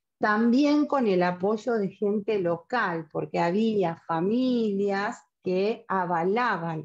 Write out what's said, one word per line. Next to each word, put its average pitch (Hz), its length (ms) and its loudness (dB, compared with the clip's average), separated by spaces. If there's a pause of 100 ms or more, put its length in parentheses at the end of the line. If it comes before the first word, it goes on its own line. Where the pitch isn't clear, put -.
(200)
también 254 640 4
con 277 200 0
el 180 160 4
apoyo 196 540 0
de 196 120 -2
gente 208 500 -2
local, 170 720 -2
porque 160 280 -4
había 185 580 0
familias 202 1300 -2 (200)
que 196 460 -2
avalaban 175 960 -2